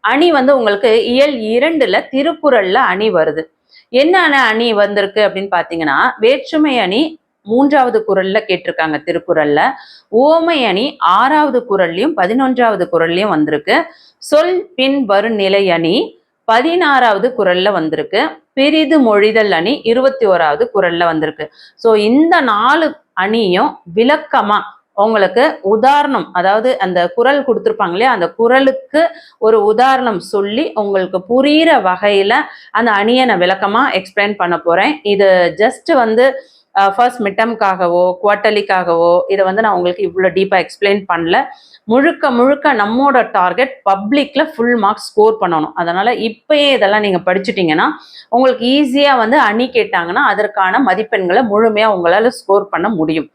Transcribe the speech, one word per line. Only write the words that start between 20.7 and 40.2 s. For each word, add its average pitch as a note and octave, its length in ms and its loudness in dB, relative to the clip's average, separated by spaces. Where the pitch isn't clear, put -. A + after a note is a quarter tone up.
குறள்ல F3 300 0
வந்திருக்கு. D#3 480 -4
So A3+ 200 0
இந்த C#4+ 460 2
நாலு C4+ 600 -2
அணியும் G3+ 680 -2
விளக்கமா A#3 640 0
உங்களுக்கு G#3+ 680 0
உதாரணம், B3+ 680 0
அதாவது G#3+ 460 0
அந்த F3+ 380 -2
குறள் C4+ 280 0
கொடுத்திருப்பாங்க A3 460 -2
இல்லையா, A3+ 220 0
அந்த G#3+ 260 -4
குறளுக்கு C4+ 680 0
ஒரு A3 260 2
உதாரணம் A#3+ 560 0
சொல்லி G#3 520 -4
உங்களுக்கு F#3+ 460 -2
புரியிற D4 520 2
வகையில G3 500 0
அந்த A#3 220 0
அணியை A3+ 320 2
நான் G#3+ 160 0
விளக்கமா G3 420 0
எக்ஸ்பிளைன் G3+ 360 -4
பண்ண F3 240 -2
போறேன். F3+ 440 0
இது F#3+ 540 2
just C4 380 -2
வந்து, A#3+ 400 2
அஹ், G3 120 2
ஃபர்ஸ்ட் B3 300 0
மிட்டம்காகவோ F#3+ 1040 0
குவார்ட்டர்லிக்காகவோ F#3 1040 0
இதை G3 160 2
வந்து G3 180 0
நான் G#3 120 2
உங்களுக்கு F3 360 -2
இவ்வளோ F#3 160 -2